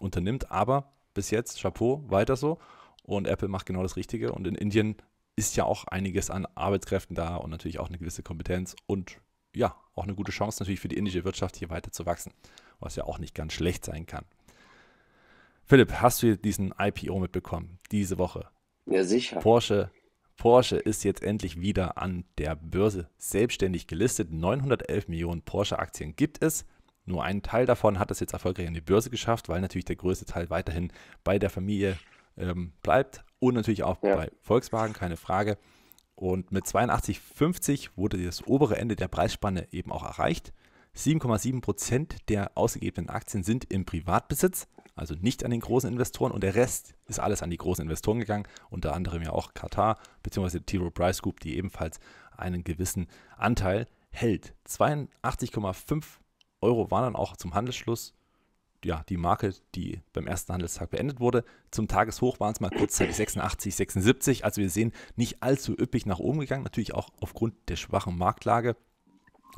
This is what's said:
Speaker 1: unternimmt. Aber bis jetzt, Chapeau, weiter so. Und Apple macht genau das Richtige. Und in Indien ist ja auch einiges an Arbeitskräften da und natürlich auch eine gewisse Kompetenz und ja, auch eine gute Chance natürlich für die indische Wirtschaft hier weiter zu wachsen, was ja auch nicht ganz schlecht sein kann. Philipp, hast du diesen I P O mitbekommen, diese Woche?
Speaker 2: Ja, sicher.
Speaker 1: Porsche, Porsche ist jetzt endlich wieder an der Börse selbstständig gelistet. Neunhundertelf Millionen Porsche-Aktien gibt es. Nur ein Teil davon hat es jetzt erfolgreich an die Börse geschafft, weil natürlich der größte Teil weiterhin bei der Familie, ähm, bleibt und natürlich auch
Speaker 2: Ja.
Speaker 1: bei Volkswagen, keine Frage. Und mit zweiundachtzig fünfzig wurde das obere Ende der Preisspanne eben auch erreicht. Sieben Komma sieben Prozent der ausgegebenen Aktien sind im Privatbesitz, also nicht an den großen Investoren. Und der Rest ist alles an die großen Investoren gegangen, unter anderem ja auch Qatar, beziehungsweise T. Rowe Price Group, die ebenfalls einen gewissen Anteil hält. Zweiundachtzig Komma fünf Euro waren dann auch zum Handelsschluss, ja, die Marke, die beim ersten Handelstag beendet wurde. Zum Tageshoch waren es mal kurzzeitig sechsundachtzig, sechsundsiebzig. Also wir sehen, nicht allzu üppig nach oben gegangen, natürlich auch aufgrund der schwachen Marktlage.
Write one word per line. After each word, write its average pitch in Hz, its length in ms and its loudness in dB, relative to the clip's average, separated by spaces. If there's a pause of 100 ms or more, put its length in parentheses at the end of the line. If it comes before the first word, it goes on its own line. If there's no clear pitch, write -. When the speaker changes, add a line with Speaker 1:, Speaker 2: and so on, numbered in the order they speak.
Speaker 1:
unternimmt. 98 500 -2
Aber 123 420 0 (220)
bis 101 160 -4
jetzt, - 320 -2
Chapeau, 120 460 0
weiter 104 260 4
so. 147 240 -2 (460)
Und 98 240 -2
Apple 98 180 0
macht 95 200 -6
genau 92 180 -2
das 92 100 -4
Richtige. 113 380 -4
Und - 160 -6
in 107 80 -2
Indien 104 400 2 (400)
ist - 180 -2
ja - 80 2
auch - 220 0
einiges 95 460 -2
an 95 260 -4
Arbeitskräften 95 580 0
da 85 220 -4
und - 140 -6
natürlich 80 280 -8
auch 82 100 -6
eine 87 100 -10
gewisse 80 260 -10
Kompetenz 90 500 -4 (140)
und 98 320 -4 (340)
ja, 110 220 0 (180)
auch - 80 -4
eine 95 140 -6
gute 98 160 -4
Chance 107 280 -4
natürlich 95 200 -2
für 92 80 -6
die - 80 -4
indische 92 280 -2
Wirtschaft 95 300 -4
hier - 160 -10
weiter - 220 -8
zu 82 140 -8
wachsen, - 260 -4 (480)
was - 160 -10
ja - 80 -4
auch 73 160 -6
nicht 76 160 -10
ganz 78 160 -6
schlecht - 320 -2
sein 80 200 -8
kann. - 200 -12 (1400)
Philipp, - 380 8
hast 120 200 6
du 110 140 6
diesen 98 420 -2
I 101 120 2
P - 180 -6
O 92 120 0
mitbekommen, 87 580 -6 (140)
diese 95 260 0
Woche? 90 300 -4 (380)
Speaker 2:
Ja, 95 180 4
sicher. 104 340 2
Speaker 1:
Porsche, 104 520 4 (460)
Porsche 120 400 8
ist - 280 0
jetzt 98 180 0
endlich 95 380 -2
wieder 92 380 0
an 90 260 -4 (120)
der 76 200 -2
Börse 92 600 0
selbstständig 95 720 0
gelistet. 90 460 0
Neunhundertelf 104 760 0
Millionen 85 340 -4
Porsche-Aktien - 720 -4
gibt - 260 0
es. 156 240 0 (400)
Nur 87 160 -2
ein 98 200 -2
Teil 120 220 2
davon 110 340 4
hat 101 120 0
es - 100 -4
jetzt 87 120 -6
erfolgreich 92 340 -2
an 82 80 -4
die 82 60 -6
Börse 101 280 4
geschafft, 117 400 -2
weil 85 120 0
natürlich 92 240 -2
der 85 120 -4
größte 90 300 -2
Teil 85 240 -4
weiterhin 85 420 -2 (300)
bei 98 160 4
der 95 120 2
Familie, 98 460 0 (400)
ähm, 90 360 -4 (100)
bleibt - 420 2 (140)
und 123 160 4
natürlich 110 300 2
auch 92 180 -2
Speaker 2:
Ja. 98 140 4
Speaker 1:
bei 80 240 -4
Volkswagen, 110 520 2
keine 87 240 -4
Frage. 101 400 0 (600)
Und 92 360 -2
mit 95 140 0
zweiundachtzig - 540 0
fünfzig - 760 0
wurde 98 260 -2
das 87 240 -6
obere 135 300 4
Ende 110 200 -2
der 92 120 -2
Preisspanne 98 640 0
eben - 200 -6
auch - 120 -8
erreicht. - 480 -2 (400)
Sieben 156 260 2
Komma 117 200 2
sieben 127 220 -2
Prozent - 680 -2
der 101 280 0
ausgegebenen - 540 0
Aktien - 320 -4
sind 110 300 0
im 95 120 0
Privatbesitz, 87 840 0 (260)
also 76 220 -8
nicht 92 280 0
an 120 60 -2
den 120 80 0
großen 120 320 2
Investoren. 123 400 0
Und - 140 -2
der 95 100 2
Rest - 400 2 (120)
ist - 120 -6
alles 98 240 0
an 85 80 -4
die 85 60 -4
großen 85 260 -2
Investoren 80 380 0
gegangen, 104 260 -2 (240)
unter 82 240 -2
anderem 85 280 -2
ja 80 100 -4
auch - 220 -2
Qatar, - 440 0 (240)
beziehungsweise 90 400 -2
T. - 140 -4
Rowe 87 160 -2
Price 92 280 2
Group, - 200 -4
die - 160 -6
ebenfalls 85 420 -6 (380)
einen 90 260 -4
gewissen 90 460 -4 (280)
Anteil 104 520 0 (220)
hält. - 520 -2
Zweiundachtzig 127 880 -2
Komma 98 220 -2
fünf - 480 -4 (400)
Euro 107 320 4
waren 107 120 4
dann 120 120 -2
auch - 200 -2
zum 85 180 -6
Handelsschluss, 117 600 -4 (720)
ja, 82 240 -2
die 95 80 -2
Marke, 95 380 2 (200)
die 87 280 -6 (100)
beim - 140 -4
ersten - 260 -4
Handelstag 87 380 -6
beendet 143 280 -2
wurde. 120 260 4 (260)
Zum 110 180 0
Tageshoch 110 500 2
waren 104 140 0
es - 80 -8
mal 98 80 0
kurzzeitig - 480 0
sechsundachtzig, - 580 -2
sechsundsiebzig. 107 720 4
Also 104 160 0
wir 98 80 2
sehen, 110 240 0 (240)
nicht - 260 -2
allzu 127 300 0
üppig - 320 0
nach 95 140 -2
oben 156 220 0
gegangen, 135 240 -4
natürlich - 280 -4
auch - 160 -4 (100)
aufgrund - 360 -2 (160)
der 85 60 -2
schwachen - 420 -2
Marktlage. 113 580 2 (800)